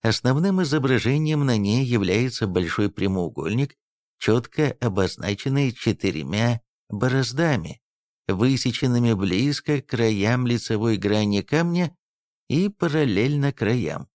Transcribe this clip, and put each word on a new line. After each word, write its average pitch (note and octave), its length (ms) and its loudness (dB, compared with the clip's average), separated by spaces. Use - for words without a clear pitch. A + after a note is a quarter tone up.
Основным D#3 600 2
изображением C#3+ 800 2
на B2 120 2
ней G#2+ 280 2
является A#2 600 0
большой F#2 440 0
прямоугольник, F#2+ 880 -2
четко B2 640 0
обозначенный A2+ 920 -2
четырьмя G2+ 880 -2
бороздами, B2 920 -2
высеченными A#2+ 840 2
близко A#2+ 680 -2
к - 40 -20
краям A2+ 600 0
лицевой A2+ 500 0
грани G#2 440 0
камня E3+ 560 -2
и F3 200 0
параллельно C#3+ 840 0
краям. G2 640 -2